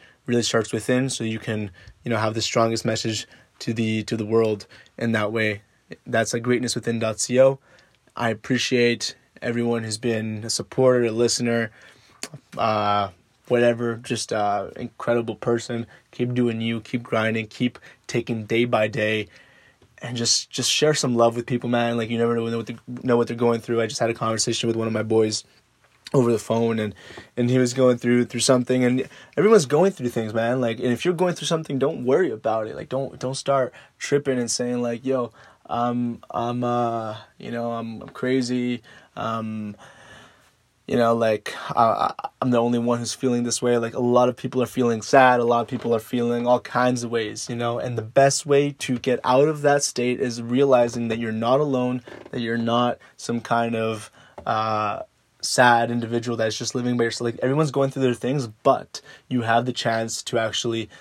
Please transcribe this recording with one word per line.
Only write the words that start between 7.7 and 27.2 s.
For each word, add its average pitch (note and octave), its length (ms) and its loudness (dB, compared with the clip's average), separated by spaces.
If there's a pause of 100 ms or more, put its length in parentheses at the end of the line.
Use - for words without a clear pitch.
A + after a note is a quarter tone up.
I A#2 160 0
appreciate A#2+ 840 0 (240)
everyone A#2 440 -2
who's A2 160 -6
been A2 440 -2
a A2+ 60 -8
supporter, B2+ 560 2
a A2 60 0
listener, A#2 580 0 (880)
uh, G#2 520 0 (400)
whatever, A#2+ 480 2
just, A#2 360 -6
uh, G#2 420 -2
incredible A#2+ 600 -4
person. A#2 500 -4 (240)
Keep B2 240 -4
doing A#2+ 260 0
you, A2+ 220 -2
keep A#2+ 220 -8
grinding, A2 420 -2
keep - 320 -4 (300)
taking A#2 380 -4
day A#2 200 2
by A2 220 2
day, G#2+ 400 -2 (720)
and B2 180 -8
just, - 320 -2
just - 220 -2
share D3+ 240 2
some B2 200 0
love A#2 200 4
with A#2+ 100 -6
people, A#2+ 240 -4
man. A#2+ 280 0
Like, A2+ 120 -4
you A#2 80 -2
never A#2 180 0
know A#2 220 -2
what A2+ 80 -6
they, A#2 120 -12 (260)
know B2 120 2
what A#2+ 120 2
they're A#2+ 100 -6
going A#2 240 2
through. A#2 180 -2
I A2+ 60 0
just - 140 -6
had A#2 100 0
a A2+ 60 -2
conversation A2+ 500 -2
with A#2 100 0
one A2+ 120 -2
of A2 60 -2
my A2 100 -2
boys A2 400 2 (680)
over A#2+ 180 4
the G#2+ 80 2
phone, A2+ 400 0
and, G#2 160 -4 (400)